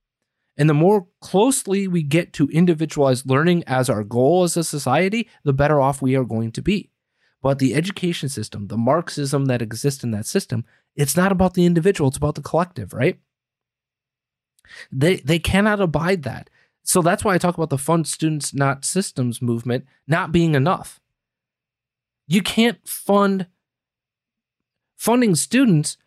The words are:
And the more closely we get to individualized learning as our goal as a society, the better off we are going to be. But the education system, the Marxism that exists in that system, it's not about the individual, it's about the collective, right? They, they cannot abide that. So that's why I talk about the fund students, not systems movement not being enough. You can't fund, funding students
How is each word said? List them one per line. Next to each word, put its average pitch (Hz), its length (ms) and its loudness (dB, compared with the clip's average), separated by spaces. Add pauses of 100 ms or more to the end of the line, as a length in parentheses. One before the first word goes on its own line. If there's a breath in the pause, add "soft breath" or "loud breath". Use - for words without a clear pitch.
(560)
And 147 120 4
the 151 60 4
more 185 320 4 (140)
closely 196 640 0
we 175 160 0
get 151 300 -2
to 139 160 0
individualized 147 840 0
learning 165 380 2
as 131 200 0
our 107 140 -2
goal 127 400 2
as 175 140 0
a 165 80 -2
society, 170 640 -2 (160 soft breath)
the 143 80 0
better 143 280 2
off 135 220 0
we 131 140 2
are 131 80 0
going 113 260 -4
to 127 120 -10
be. - 280 -2 (520)
But 135 160 0
the 131 160 2
education 170 540 -4
system, 104 400 -10
the 98 80 -8
Marxism 139 720 -2
that 123 160 0
exists 117 400 -6
in 120 100 -4
that 104 140 -6
system, 120 380 -4 (320)
it's 147 200 0
not 190 160 2
about 185 220 2
the 175 120 4
individual, 170 420 2
it's - 80 -4
about 147 200 -2
the 147 40 -12
collective, 156 540 -4
right? 123 240 0 (1700 loud breath)
They, 151 240 2
they 160 240 -2
cannot 202 400 2
abide 165 420 0
that. 110 260 -12 (360)
So 185 180 2
that's 175 220 0
why 196 100 2
I 170 40 4
talk 175 180 0
about 160 140 -4
the 135 60 -2
fund 160 300 0
students, 156 480 -4
not 139 300 -2
systems 127 580 -4
movement 120 420 -2 (220)
not 165 240 -2
being 165 240 2
enough. 151 460 0 (1300)
You 185 140 2
can't 220 460 0
fund, 196 600 0 (1500)
funding 220 380 2
students 196 640 2 (100)